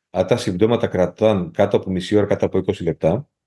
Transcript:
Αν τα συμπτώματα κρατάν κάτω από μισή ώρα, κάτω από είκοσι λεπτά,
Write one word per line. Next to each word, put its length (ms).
Αν 180
τα 100
συμπτώματα 500
κρατάν 640
κάτω 260
από 140
μισή 240
ώρα, 100
κάτω 200
από 120
είκοσι 260
λεπτά, 460